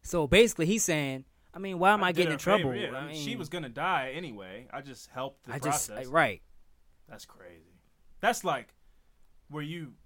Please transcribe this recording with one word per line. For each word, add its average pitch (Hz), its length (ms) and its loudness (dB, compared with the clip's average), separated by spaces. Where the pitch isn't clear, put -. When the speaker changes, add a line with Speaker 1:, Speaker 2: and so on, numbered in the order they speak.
Speaker 1:
So 160 240 0
basically 180 400 6
he's 214 180 2
saying, 139 400 -2
I 170 40 -12
mean, 190 200 -6
why 190 140 6
am 202 120 4
Speaker 2:
I 180 40 4
Speaker 1:
I 180 40 2
Speaker 2:
did 160 40 0
Speaker 1:
getting 175 120 4
Speaker 2:
her 151 60 0
Speaker 1:
in 139 40 -4
trouble? 175 340 2
Speaker 2:
favor, - 40 -4
yeah. 131 60 -6
Speaker 1:
I - 20 -6
Speaker 2:
I 147 60 -8
mean, 151 100 -10
she 147 140 -4
Speaker 1:
mean, 226 80 -6
Speaker 2:
was 160 100 -10
gonna 156 220 -8
die 139 440 -2
anyway. 113 560 -12
I 139 120 -10
just 135 260 -18
helped - 360 -10
the 123 100 -10
Speaker 1:
I 143 40 -6
just, 147 300 -2
Speaker 2:
process. 117 180 -10
Speaker 1:
I, 127 40 -12
right. 139 320 2
Speaker 2:
That's - 160 -18
crazy. 87 560 -20
That's 220 240 0
like, 135 300 -2
where 147 140 -8
you 151 320 -10